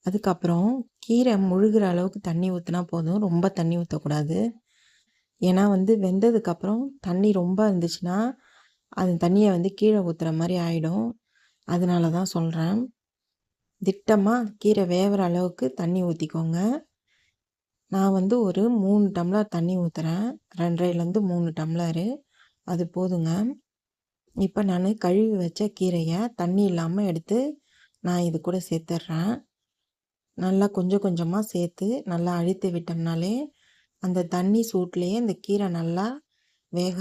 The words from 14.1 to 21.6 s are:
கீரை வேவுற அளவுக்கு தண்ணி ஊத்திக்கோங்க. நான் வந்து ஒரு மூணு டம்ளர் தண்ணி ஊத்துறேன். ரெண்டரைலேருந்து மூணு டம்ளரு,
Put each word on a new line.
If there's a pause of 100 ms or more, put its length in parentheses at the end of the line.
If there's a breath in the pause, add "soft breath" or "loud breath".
கீரை
வேவுற
அளவுக்கு
தண்ணி
ஊத்திக்கோங்க. (1300)
நான்
வந்து
ஒரு
மூணு
டம்ளர்
தண்ணி
ஊத்துறேன். (320)
ரெண்டரைலேருந்து
மூணு
டம்ளரு, (580 soft breath)